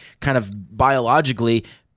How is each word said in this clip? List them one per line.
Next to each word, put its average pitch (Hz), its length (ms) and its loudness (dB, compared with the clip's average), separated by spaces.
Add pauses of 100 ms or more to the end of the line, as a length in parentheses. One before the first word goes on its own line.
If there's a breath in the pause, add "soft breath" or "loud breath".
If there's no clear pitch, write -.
(200 loud breath)
kind 135 160 0
of 101 400 -6
biologically 123 880 2 (320 loud breath)